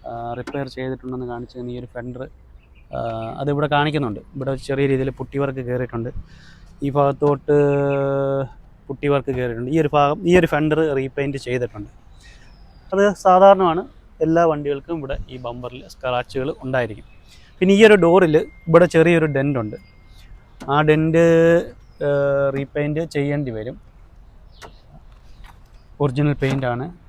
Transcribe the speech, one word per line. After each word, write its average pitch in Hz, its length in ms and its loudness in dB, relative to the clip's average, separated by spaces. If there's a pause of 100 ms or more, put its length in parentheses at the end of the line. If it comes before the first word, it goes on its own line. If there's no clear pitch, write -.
ആ, 117 260 -10
റിപ്പയർ 131 340 -8
ചെയ്തിട്ടുണ്ടെന്ന് 127 580 -10
കാണിച്ചേക്കുന്ന 123 460 -12
ഈ 123 80 -10
ഒരു 123 60 -14
ഫെൻഡർ, 123 440 -14 (680)
ആ, - 20 -6 (400)
അതിവിടെ 143 300 -4
കാണിക്കുന്നുണ്ട്. 143 520 -2 (160)
ഇവിടെ 135 200 -6
ചെറിയ 135 320 -2
രീതിയിൽ 135 220 0
പുട്ടി 131 280 -10
വർക്ക് 135 220 -4
കയറിയിട്ടുണ്ട്. 123 500 -6 (760)
ഈ 143 60 -2
ഭാഗത്തോട്ട് 143 640 0 (1400)
പുട്ടി 139 200 -8
വർക്ക് 139 240 0
കയറിയിട്ടുണ്ട്. 123 400 -4
ഈ 160 80 2
ഒരു 147 140 0
ഭാഗം, 151 360 2
ഈ 180 80 6
ഒരു 165 100 4
ഫെൻഡർ 151 480 0
റീപെയിന്റ് 135 420 -4
ചെയ്തിട്ടുണ്ട്. 123 520 -6 (1040)
അത് 196 200 2
സാധാരണമാണ്, 185 760 6 (340)
എല്ലാ 165 240 2
വണ്ടികൾക്കും 147 520 -4
ഇവിടെ 139 200 -8 (120)
ഈ 131 80 -14
ബമ്പറിൽ 123 500 -12
സ്ക്രാച്ചുകൾ 127 760 -6
ഉണ്ടായിരിക്കും. 120 520 -6 (440)
പിന്നെ 196 160 4
ഈ 220 100 8
ഒരു 214 80 10
ഡോറിൽ 170 440 6 (300)
ഇവിടെ 165 180 6
ചെറിയൊരു 165 400 4
ഡെന്റ് 139 340 -2
ഉണ്ട്. 107 160 -6 (920)
ആ 147 120 2
ഡെന്റ്, 156 360 2 (840)
ഏഹ്, 139 560 0
റീപെയിന്റ് 147 520 -4
ചെയ്യേണ്ടി 143 420 -4
വരും. 113 300 -10 (2250)
ഒറിജിനൽ 143 340 -2
പെയിന്റ് 135 320 -4
ആണ്. 123 280 -6 (160)